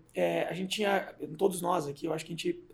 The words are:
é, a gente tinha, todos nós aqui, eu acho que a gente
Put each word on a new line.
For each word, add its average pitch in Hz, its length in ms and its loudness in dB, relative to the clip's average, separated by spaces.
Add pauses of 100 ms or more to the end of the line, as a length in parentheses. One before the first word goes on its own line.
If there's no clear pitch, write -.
(140)
é, 170 280 2
a - 100 -2
gente 190 240 -4
tinha, 196 380 2 (240)
todos 180 240 4
nós 170 240 2
aqui, 143 180 -8
eu 160 80 0
acho 160 100 -2
que - 100 -10
a 170 40 -8
gente - 240 -2 (140)